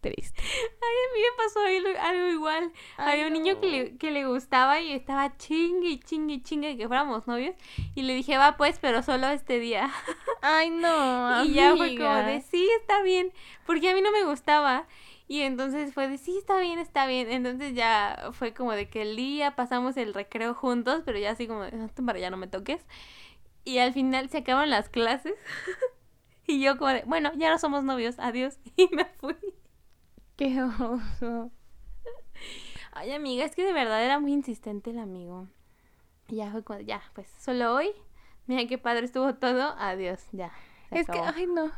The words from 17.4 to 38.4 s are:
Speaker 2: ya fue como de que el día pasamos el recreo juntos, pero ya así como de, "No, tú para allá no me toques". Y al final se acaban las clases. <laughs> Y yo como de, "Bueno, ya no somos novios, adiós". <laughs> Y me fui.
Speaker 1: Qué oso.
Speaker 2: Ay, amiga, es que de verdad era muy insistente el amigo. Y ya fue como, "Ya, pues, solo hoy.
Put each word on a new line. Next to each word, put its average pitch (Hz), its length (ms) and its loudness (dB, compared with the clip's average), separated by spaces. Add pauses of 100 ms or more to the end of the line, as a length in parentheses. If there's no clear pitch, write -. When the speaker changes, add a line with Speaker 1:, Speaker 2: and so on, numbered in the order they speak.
Speaker 2:
ya 226 600 2
fue 226 180 -4
como 247 200 -2
de 202 180 -4
que 226 100 -6
el 214 160 -4
día 285 400 -2
pasamos 247 400 -2
el 226 160 -4
recreo 226 400 -4
juntos, 247 540 0
pero 226 120 -2
ya 208 120 -2
así 226 160 -4
como 220 160 -6
de, 185 100 -8
"No, 220 160 -8
tú - 160 -6
para 220 140 -2
allá 180 100 -4
no 185 80 -6
me 185 100 -8
toques". 208 380 -6 (800)
Y 254 140 0
al 247 160 4
final 262 340 0
se 320 100 -4
acaban 277 300 2
las 208 220 2
clases. 247 420 0
<laughs> - 1120 -8
Y 277 160 2
yo 269 140 4
como 269 140 0
de, 254 160 0
"Bueno, 302 300 0
ya 320 140 4
no 330 80 4
somos 285 260 0
novios, 247 340 -2
adiós". 247 480 -2
<laughs> - 100 -12
Y 370 180 10
me 339 120 2
fui. - 280 -8 (1000)
Speaker 1:
Qué 269 260 0
oso. 233 920 -2 (1400)
Speaker 2:
Ay, 202 200 -8
amiga, 285 320 -2
es 302 100 -6
que 359 100 0
de 381 80 2
verdad 226 320 2
era 269 140 2
muy 285 140 0
insistente 226 580 -4
el 233 80 -8
amigo. 185 480 -12 (840)
Y 220 80 -8
ya 208 140 -6
fue 214 140 -8
como, 202 160 -10
"Ya, 208 200 -8 (140)
pues, - 140 -16 (100)
solo 247 360 0
hoy. 302 140 2 (600)